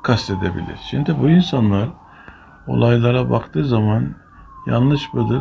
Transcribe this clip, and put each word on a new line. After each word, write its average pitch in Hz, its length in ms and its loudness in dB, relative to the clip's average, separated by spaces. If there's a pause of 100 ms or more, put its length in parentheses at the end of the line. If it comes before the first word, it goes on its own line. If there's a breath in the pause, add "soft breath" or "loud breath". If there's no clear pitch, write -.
kastedebilir. 92 720 -2 (120)
Şimdi 143 300 -2
bu 131 100 2
insanlar 123 600 2 (760 loud breath)
olaylara 123 640 2
baktığı 123 360 -2
zaman 117 500 0 (520 loud breath)
yanlış 127 460 0
mıdır, 120 280 0